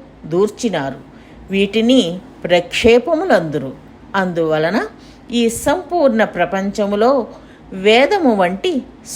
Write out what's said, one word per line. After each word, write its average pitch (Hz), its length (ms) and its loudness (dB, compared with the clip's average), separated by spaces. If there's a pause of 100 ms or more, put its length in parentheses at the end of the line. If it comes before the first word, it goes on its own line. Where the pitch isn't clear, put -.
(260)
దూర్చినారు. 170 680 -2 (540)
వీటిని 202 680 2 (260)
ప్రక్షేపములందురు. 185 1300 2 (420)
అందువలన 170 720 -2 (440)
ఈ 233 180 0
సంపూర్ణ 277 760 0
ప్రపంచములో 202 1040 -2 (460)
వేదము 240 640 2
వంటి 196 480 -2 (320)